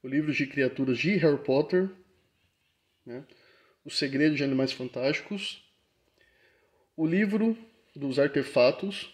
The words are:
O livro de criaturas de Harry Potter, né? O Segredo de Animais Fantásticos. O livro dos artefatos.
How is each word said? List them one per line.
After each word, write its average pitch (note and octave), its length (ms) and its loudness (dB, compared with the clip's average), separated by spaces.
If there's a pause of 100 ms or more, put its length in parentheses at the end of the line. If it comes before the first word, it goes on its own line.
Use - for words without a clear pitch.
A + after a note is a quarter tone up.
O - 40 -12
livro D3 240 0
de C3+ 140 0
criaturas C3 540 0
de E3 160 2
Harry D3+ 240 4
Potter, D3+ 500 2 (1120)
né? B2 200 -14 (600)
O C#3+ 60 -16
Segredo D3 460 0
de C#3+ 80 -2
Animais C3+ 280 0
Fantásticos. C#3 920 -6 (1300)
O D#3+ 120 0
livro G#3 500 0 (380)
dos C#3 240 -4
artefatos. C#3+ 960 2